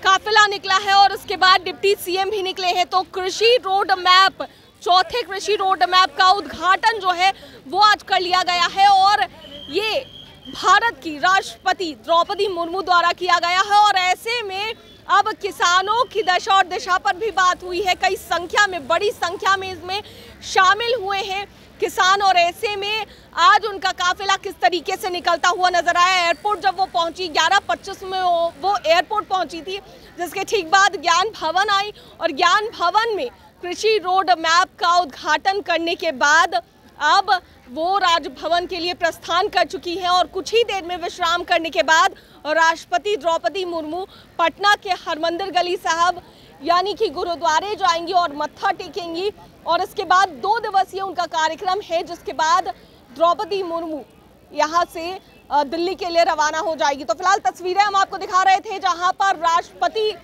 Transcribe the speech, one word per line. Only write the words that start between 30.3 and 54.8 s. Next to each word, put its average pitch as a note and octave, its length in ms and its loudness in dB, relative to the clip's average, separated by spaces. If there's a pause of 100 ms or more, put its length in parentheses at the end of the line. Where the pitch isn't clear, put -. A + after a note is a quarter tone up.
ठीक G4 220 -2
बाद F#4+ 360 4
ज्ञान E4+ 300 2
भवन F4+ 380 -2
आई G4+ 220 -2 (280)
और E4 120 -2
ज्ञान F4 380 2
भवन G#4+ 460 0
में C#4+ 120 -4 (340)
कृषि G#4 360 0
रोड F#4 320 0
मैप E4+ 380 2 (120)
का F4 160 2
उद्घाटन F4 640 -2
करने E4 340 -2
के E4 200 -4
बाद D#4 400 2
अब F4+ 760 -2 (400)
वो E4 280 -2
राजभवन E4+ 680 -2
के F4+ 120 -8
लिए F4 160 -4
प्रस्थान E4+ 540 -2
कर - 180 0
चुकी E4+ 300 -8
हैं F4+ 120 -4
और F4+ 200 2
कुछ F4+ 260 -8
ही A4+ 100 4
देर G4 200 -6
में F4+ 120 -8
विश्राम F4 480 -4
करने E4 260 -2
के D#4+ 120 -2
बाद D#4+ 320 4 (340)
राष्ट्रपति E4 680 0
द्रौपदी E4 480 -2
मुर्मू D#4 420 -8 (320)
पटना F#4 380 2
के G4+ 140 -8 (100)
हरमंदिर E4 500 -4
गली F4 260 0
साहब, F4 460 0 (420)
यानी F4+ 300 0
कि G#4+ 160 -2
गुरुद्वारे E4+ 640 -2
जाएंगी E4+ 360 -2
और F4 240 0
मत्था D4+ 360 -4
टेकेंगी F4 580 -6 (360)
और E4+ 160 0
इसके G4 220 -6
बाद F#4 240 4 (100)
दो G4+ 220 0
दिवसीय F#4+ 400 -2
उनका F4+ 260 -6
कार्यक्रम E4 560 -2
है, F4 200 -2
जिसके E4+ 300 -10
बाद E4 400 0 (380)
द्रौपदी E4+ 520 0
मुर्मू E4 420 -8 (460)
यहाँ D4+ 340 0